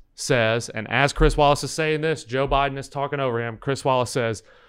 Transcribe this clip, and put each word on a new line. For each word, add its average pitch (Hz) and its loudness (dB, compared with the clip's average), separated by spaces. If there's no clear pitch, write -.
says, 117 0
and 107 -8
as 135 2
Chris 151 4
Wallace 143 4
is 135 -6
saying 156 -2
this, 160 -2
Joe 131 -2
Biden 135 0
is 135 -12
talking 143 -4
over 127 0
him. 117 -6
Chris 135 -4
Wallace 127 2
says, 113 -2